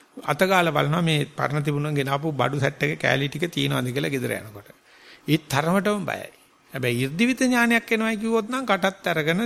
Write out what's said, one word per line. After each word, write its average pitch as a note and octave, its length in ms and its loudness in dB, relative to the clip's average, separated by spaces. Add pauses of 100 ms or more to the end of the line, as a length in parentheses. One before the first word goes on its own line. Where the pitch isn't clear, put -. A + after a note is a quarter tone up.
(220)
අත D3 200 0
ගාලා F#3 320 4
බලනවා D3 280 2
මේ D#3+ 260 2
පරණ C#3+ 360 -2
තිබුණා D3 300 -2
ගෙන C#3 160 -2
ආපු C#3+ 220 -2
බඩු C3+ 280 0
සෙට් C#3+ 240 0
එකේ D#3 160 -2
කෑලි C3+ 300 2
ටික D3 200 -6
තියනවාද C#3 380 -2
කියලා C#3+ 240 -4
ගෙදර B2 220 -2
යනකොට. G#2 360 -12 (540)
ඒ D3+ 220 2
තරමටම F#3+ 580 0
බයයි. - 240 -6 (460)
හැබැයි B2 260 0
이르දිවිත F3+ 420 0
ඥානයක් A#3 500 2
එනවයි A3 260 0
කිව්වොත් A3+ 320 0
නම් B3+ 160 -4
කටත් G3 420 0
අරගෙන E3 380 2